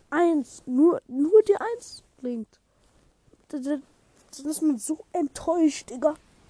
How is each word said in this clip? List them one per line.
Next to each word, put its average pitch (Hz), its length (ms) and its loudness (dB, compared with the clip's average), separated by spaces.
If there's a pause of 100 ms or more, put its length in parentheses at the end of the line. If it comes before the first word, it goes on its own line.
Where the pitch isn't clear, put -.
(100)
eins, 320 560 0
nur, 277 400 4
nur 311 360 4
die 403 140 2
eins - 460 -10 (140)
blinkt, 240 440 -10 (880)
dann, 285 140 -10
dann, 277 200 -6 (540)
dann 277 100 -14
ist 302 160 -6
man 294 160 0
so - 340 -8
enttäuscht, 330 760 -2
Digga. 254 240 -2 (360)